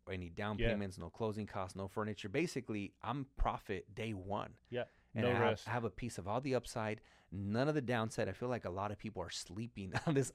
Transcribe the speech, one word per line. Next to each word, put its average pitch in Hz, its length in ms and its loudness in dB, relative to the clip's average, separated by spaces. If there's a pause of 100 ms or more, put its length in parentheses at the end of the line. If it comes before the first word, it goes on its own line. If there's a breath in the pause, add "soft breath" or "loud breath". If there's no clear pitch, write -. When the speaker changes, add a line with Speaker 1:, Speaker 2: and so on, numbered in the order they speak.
Speaker 1:
or 95 80 -8
any 90 160 -4
down 104 300 -2
Speaker 2:
Yeah. 113 100 6
Speaker 1:
payments, 101 300 0
no 82 100 -6
closing 107 380 -2
costs, 95 280 -4
no 95 140 -4
furniture. 107 400 -2
Basically, 113 640 0 (100)
I'm 131 220 -2 (140)
profit 107 560 0
day 110 180 -2
one. 98 420 -4 (140)
Speaker 2:
Yeah. 120 160 -2 (300 soft breath)
Speaker 1:
And 110 100 2
Speaker 2:
No 123 60 6
Speaker 1:
I 123 40 4
have, 117 180 6
Speaker 2:
risk. - 140 -4
Speaker 1:
have 113 180 0
a 110 60 -2
piece - 280 -6
of 92 100 -6
all 117 140 2
the 135 120 2
upside, 110 460 0 (320 soft breath)
none 104 360 2
of 151 60 4
the 151 60 2
downside. 113 480 2
I 95 40 0
feel 123 180 -2
like 113 160 0
a 95 40 0
lot 98 220 0
of 98 60 -6
people 98 240 -4
are 82 80 -4
sleeping 98 640 -6
<laughs> - 140 0
on 165 80 4
this 135 200 4